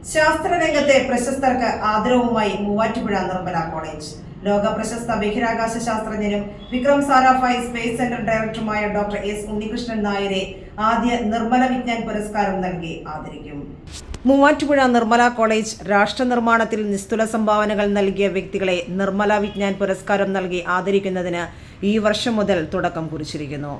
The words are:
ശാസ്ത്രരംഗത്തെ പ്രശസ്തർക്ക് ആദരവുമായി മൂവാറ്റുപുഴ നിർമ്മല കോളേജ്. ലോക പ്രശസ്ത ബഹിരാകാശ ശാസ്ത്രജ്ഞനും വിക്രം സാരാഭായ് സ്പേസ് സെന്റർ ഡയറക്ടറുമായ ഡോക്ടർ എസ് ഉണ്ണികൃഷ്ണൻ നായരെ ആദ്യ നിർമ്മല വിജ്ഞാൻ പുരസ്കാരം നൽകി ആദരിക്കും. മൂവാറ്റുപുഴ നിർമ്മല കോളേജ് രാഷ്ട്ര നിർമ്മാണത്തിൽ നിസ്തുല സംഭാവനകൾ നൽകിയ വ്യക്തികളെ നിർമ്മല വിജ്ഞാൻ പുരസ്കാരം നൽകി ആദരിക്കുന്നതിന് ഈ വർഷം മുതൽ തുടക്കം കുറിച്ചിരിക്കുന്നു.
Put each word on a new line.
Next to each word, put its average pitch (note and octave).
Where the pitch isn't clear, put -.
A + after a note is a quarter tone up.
ശാസ്ത്രരംഗത്തെ D#4
പ്രശസ്തർക്ക് A#3+
ആദരവുമായി A3+
മൂവാറ്റുപുഴ G#3+
നിർമ്മല F3+
കോളേജ്. D#3
ലോക G3+
പ്രശസ്ത A3+
ബഹിരാകാശ A3+
ശാസ്ത്രജ്ഞനും G#3
വിക്രം C#4+
സാരാഭായ് B3+
സ്പേസ് A#3
സെന്റർ A#3
ഡയറക്ടറുമായ A3
ഡോക്ടർ G3+
എസ് G#3
ഉണ്ണികൃഷ്ണൻ G#3+
നായരെ G3
ആദ്യ A#3
നിർമ്മല A#3
വിജ്ഞാൻ A#3
പുരസ്കാരം G3+
നൽകി E3
ആദരിക്കും. D3
മൂവാറ്റുപുഴ C#4+
നിർമ്മല A#3
കോളേജ് A3
രാഷ്ട്ര G#3
നിർമ്മാണത്തിൽ A3+
നിസ്തുല G#3+
സംഭാവനകൾ G#3
നൽകിയ G3
വ്യക്തികളെ F#3
നിർമ്മല G3
വിജ്ഞാൻ G3
പുരസ്കാരം F#3+
നൽകി F3+
ആദരിക്കുന്നതിന് F#3
ഈ -
വർഷം G#3+
മുതൽ F#3+
തുടക്കം F3
കുറിച്ചിരിക്കുന്നു. D3